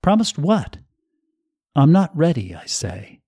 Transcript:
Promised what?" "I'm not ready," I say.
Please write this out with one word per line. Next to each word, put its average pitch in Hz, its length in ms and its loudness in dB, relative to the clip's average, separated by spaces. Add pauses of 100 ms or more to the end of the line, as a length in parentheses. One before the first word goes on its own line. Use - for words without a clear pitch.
Promised 208 380 0
what?" 165 400 -2 (960)
"I'm 143 180 6
not 190 240 2
ready," 127 380 -2
I - 100 -18
say. - 640 -10